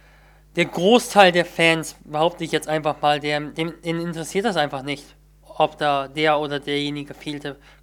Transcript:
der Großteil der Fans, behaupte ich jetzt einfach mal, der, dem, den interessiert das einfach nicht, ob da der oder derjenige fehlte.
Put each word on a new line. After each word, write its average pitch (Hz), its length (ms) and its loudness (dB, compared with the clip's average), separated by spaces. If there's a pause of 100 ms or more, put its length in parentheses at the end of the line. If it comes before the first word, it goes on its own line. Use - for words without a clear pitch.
(560)
der 170 100 2
Großteil 196 640 6
der 170 140 2
Fans, 165 580 0
behaupte 165 400 -2
ich 147 80 -8
jetzt 156 160 -2
einfach 151 340 -2
mal, 147 180 2
der, 147 200 -2
dem, 156 420 -6
den 170 200 -4
interessiert 170 440 -6
das 190 120 0
einfach 143 260 -2
nicht, 143 220 -8 (380)
ob - 340 -2
da 143 300 0
der 151 320 0
oder 147 200 -4
derjenige 143 540 -6
fehlte. 147 420 -10 (280)